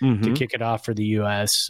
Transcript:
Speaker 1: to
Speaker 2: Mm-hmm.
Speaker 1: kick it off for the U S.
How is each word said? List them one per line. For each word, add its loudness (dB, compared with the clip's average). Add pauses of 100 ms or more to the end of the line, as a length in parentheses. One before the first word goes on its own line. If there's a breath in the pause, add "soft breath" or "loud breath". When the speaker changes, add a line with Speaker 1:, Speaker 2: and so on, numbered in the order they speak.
Speaker 1:
to 0
Speaker 2:
Mm-hmm. 2
Speaker 1:
kick -2
it -4
off 0
for -4
the 0
U 2
S. 0